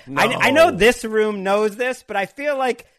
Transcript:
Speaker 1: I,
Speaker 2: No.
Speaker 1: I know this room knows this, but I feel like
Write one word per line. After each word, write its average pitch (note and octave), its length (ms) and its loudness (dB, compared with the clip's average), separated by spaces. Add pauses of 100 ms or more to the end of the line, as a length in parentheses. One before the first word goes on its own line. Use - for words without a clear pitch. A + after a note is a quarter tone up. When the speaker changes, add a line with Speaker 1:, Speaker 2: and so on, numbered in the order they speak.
(140)
Speaker 1:
I, E3 120 2
Speaker 2:
No. A#3+ 120 -2
Speaker 1:
I G#3+ 120 2
know D#4+ 220 4
this A3 340 2
room G#3+ 360 -2
knows G3+ 340 0
this, B3 300 -6
but G3+ 120 -8
I G3 80 -2
feel C#4+ 320 -6
like B3+ 260 -4 (140)